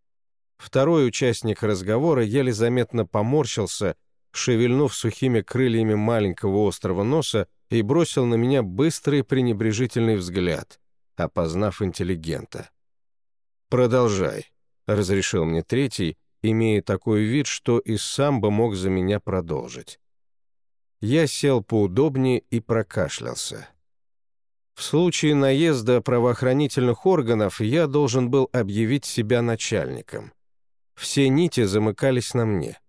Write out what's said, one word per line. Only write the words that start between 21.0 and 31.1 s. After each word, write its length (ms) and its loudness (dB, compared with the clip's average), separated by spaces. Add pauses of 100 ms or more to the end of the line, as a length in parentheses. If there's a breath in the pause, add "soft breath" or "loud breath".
Я 260 2
сел 360 0
поудобнее 760 2 (100)
и 100 -2
прокашлялся. 1080 -6 (1040)
В 80 -14
случае 520 2
наезда 680 2
правоохранительных 1040 0
органов 540 2
я 260 0
должен 440 0
был 220 2
объявить 540 -2
себя 340 0
начальником. 920 -4 (640)
Все 340 0